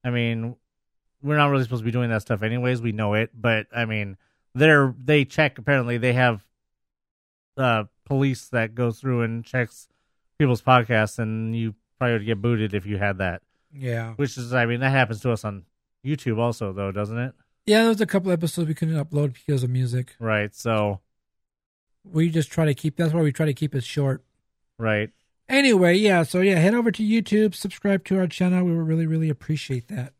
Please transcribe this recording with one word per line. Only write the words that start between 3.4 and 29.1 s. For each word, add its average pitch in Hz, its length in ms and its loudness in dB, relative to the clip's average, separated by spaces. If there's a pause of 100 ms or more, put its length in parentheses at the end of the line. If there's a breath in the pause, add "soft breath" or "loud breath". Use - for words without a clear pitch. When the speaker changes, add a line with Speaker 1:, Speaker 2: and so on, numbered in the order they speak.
Speaker 1:
I 117 100 -2
mean, 104 320 -6 (380)
they're, 139 380 6 (100)
they 147 220 4
check, 147 340 -2
apparently 120 400 0
they 123 160 0
have, 123 300 2 (1120)
uh, 117 280 2 (220)
police 135 420 0
that 113 260 -2
go 120 160 0
through 120 320 -2
and 113 220 -4
checks - 420 -6 (520)
people's 127 240 2
podcasts, 117 560 2
and 110 360 -4
you 113 200 -4 (240)
probably 120 160 0
would 104 120 -2
get 110 160 -2
booted 110 320 0
if 95 120 -4
you 104 100 -4
had 98 220 -2
that. 92 240 -4 (300)
Speaker 2:
Yeah. 117 420 -8
Speaker 1:
Which 139 220 -6
is, 120 160 -8
I 123 140 2
mean, 120 140 -2
that 135 100 2
happens 117 300 0
to 123 100 -2
us 110 140 -2
on 98 200 -10 (400)
YouTube 127 340 -4
also, 117 340 -2
though, 98 180 -4
doesn't 104 280 -6
it? 123 160 -6 (320)
Speaker 2:
Yeah, 214 160 4
there 226 80 4
was 214 100 0
a 208 60 2
couple 190 260 0
episodes 165 340 -2
we 156 80 -2
couldn't 160 220 -2
upload 147 380 -2
because 135 280 -2
of 123 80 -2
music. 123 480 -2
Speaker 1:
Right, 107 340 0
so 104 480 0 (1040)
Speaker 2:
We 170 260 0
just 160 200 -2
try 165 140 0
to 151 100 2
keep, - 220 -4
that's 165 160 0
why 165 100 0
we 151 100 2
try 160 140 -2
to 143 80 -2
keep 147 200 -4
it 127 100 -4
short. 135 400 -2 (540)
Speaker 1:
Right. 110 320 0 (380)
Speaker 2:
Anyway, 208 480 4
yeah, 196 260 4
so 180 180 -2
yeah, 190 180 4
head 190 160 4
over 233 160 2
to 220 120 -4
YouTube, 214 520 2
subscribe 196 520 -2
to 190 120 0
our 185 80 2
channel. 180 380 0
We 175 80 0
would 165 140 0
really, 160 200 0
really 160 220 0